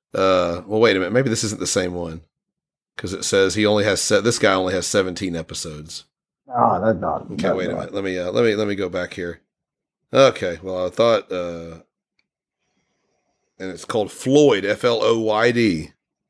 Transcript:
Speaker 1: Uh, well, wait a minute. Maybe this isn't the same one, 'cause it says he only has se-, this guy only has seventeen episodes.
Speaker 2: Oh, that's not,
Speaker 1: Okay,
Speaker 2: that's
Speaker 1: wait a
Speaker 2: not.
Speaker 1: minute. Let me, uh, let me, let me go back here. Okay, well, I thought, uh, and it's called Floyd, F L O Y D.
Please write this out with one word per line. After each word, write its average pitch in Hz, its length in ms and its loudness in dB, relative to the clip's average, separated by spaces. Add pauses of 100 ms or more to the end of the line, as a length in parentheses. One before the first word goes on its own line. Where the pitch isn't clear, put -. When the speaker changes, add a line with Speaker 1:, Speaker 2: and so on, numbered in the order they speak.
(140)
Speaker 1:
Uh, 90 520 2
well, 107 140 -2
wait 107 160 6
a - 40 2
minute. 90 120 -2
Maybe 127 180 2
this 110 140 -2
isn't 107 160 -6
the 87 60 -4
same 90 280 -2
one, 82 260 -8 (760)
'cause 92 180 -10
it - 100 -8
says 95 300 2
he 107 120 2
only 104 180 2
has 98 160 2
se-, 101 200 2
this 113 180 0
guy 104 140 4
only 92 220 0
has 90 120 -2
seventeen 92 480 -2
episodes. 80 680 -12 (440)
Speaker 2:
Oh, 117 360 0
that's 113 160 0
not, 82 220 -4
Speaker 1:
Okay, - 140 -14
Speaker 2:
that's 95 200 -2
Speaker 1:
wait 90 140 -4
a - 20 -6
Speaker 2:
not. 90 60 -6
Speaker 1:
minute. - 160 -10
Let 98 100 -6
me, 92 140 -4
uh, 90 120 -4
let 113 140 2
me, 110 100 2
let 104 140 -2
me 101 60 -2
go 95 160 -4
back 90 240 -6
here. 87 260 -8 (720)
Okay, 113 500 2
well, 92 240 -4
I 90 40 -6
thought, 113 420 2
uh, 85 460 -8 (1800)
and 92 120 -8
it's - 160 -14
called 107 260 -2
Floyd, 131 540 4
F 104 180 0
L 117 180 2
O 113 160 4
Y 110 320 2
D. 101 420 0 (380)